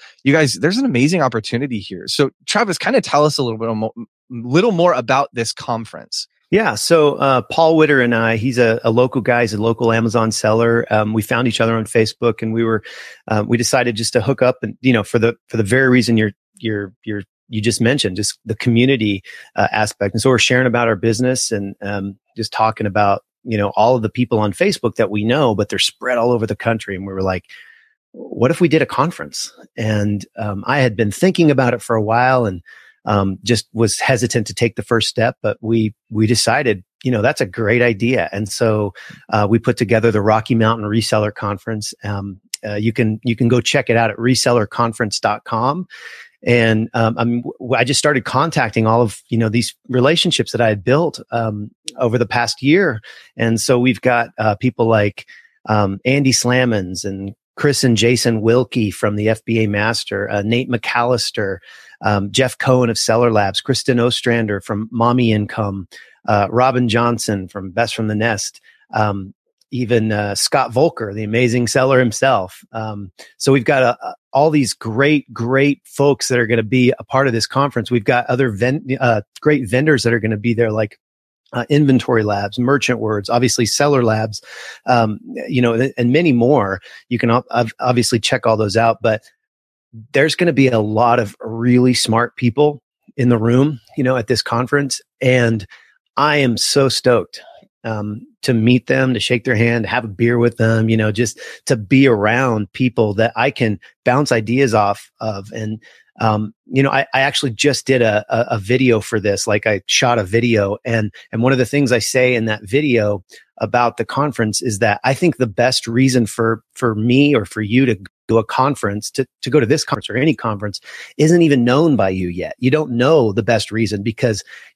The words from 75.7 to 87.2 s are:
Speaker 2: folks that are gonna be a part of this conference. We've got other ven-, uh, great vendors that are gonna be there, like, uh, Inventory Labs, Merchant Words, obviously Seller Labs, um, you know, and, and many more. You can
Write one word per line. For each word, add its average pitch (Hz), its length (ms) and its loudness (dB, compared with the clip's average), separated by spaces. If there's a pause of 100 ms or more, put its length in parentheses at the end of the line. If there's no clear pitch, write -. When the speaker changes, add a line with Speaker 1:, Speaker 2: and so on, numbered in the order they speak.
Speaker 2:
folks - 440 0
that 127 100 0
are 120 80 0
gonna 113 160 0
be 123 360 2
a 107 60 -16
part 135 220 0
of 127 60 -2
this 113 140 -2
conference. 131 440 -2
We've 120 140 0
got 123 220 0
other 127 240 0
ven-, 120 360 -2 (140)
uh, 117 220 2 (180)
great 143 280 0
vendors 131 360 2
that 117 80 2
are 117 80 0
gonna 110 160 -2
be 113 180 -2
there, 113 160 0
like, 107 300 -4 (520)
uh, 120 160 -4
Inventory 135 540 2
Labs, 101 360 -4
Merchant 123 420 0
Words, 107 280 -4
obviously 120 380 0
Seller 143 380 2
Labs, 110 380 -2 (420)
um, 113 340 2 (300)
you 131 140 0
know, 117 100 2
and, 127 240 0
and 120 160 0
many 151 200 2
more. 117 480 2 (280)
You 120 100 -2
can 117 120 0